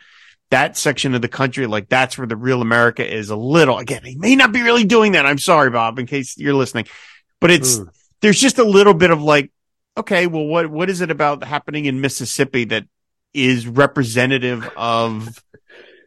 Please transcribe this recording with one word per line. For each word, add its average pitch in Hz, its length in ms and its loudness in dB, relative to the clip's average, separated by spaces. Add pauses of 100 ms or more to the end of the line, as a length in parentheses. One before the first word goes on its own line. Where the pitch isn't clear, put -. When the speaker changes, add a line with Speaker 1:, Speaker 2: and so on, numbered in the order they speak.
(520)
Speaker 1:
that 139 240 0
section 139 380 -2
of 123 80 -2
the 120 60 -4
country. 131 400 -4
Like, 107 220 -6
that's 131 280 0
where 131 80 -10
the 113 100 -6
real 123 280 -2
America 117 440 2
is 104 220 -8
a 107 60 -6
little, 131 420 2
again, 120 260 -8
he 127 120 -16
may 208 200 2
not 262 160 4
be 247 120 -4
really 233 200 2
doing 214 280 4
that. 151 160 2
I'm 143 100 0
sorry, 147 320 4
Bob, 117 300 -2
in 123 80 -8
case 139 320 -8
you're 143 160 0
listening, 123 300 -2 (540)
but 165 120 4
it's, 131 260 2
Speaker 2:
Mm. 92 120 -12 (320)
Speaker 1:
there's 214 200 4
just 262 160 2
a 254 60 6
little 202 320 6
bit 170 160 4
of 156 100 0
like, 147 300 2 (440)
okay, 190 300 -2
well, 160 220 -4
what, 165 240 -2
what 165 180 -4
is 180 120 -4
it 165 100 -4
about 147 320 -2
happening 147 420 -6
in 135 160 -4
Mississippi 131 640 -4
that 107 200 -6 (500)
is 127 320 0
representative 123 1080 0
of 113 520 -4 (800)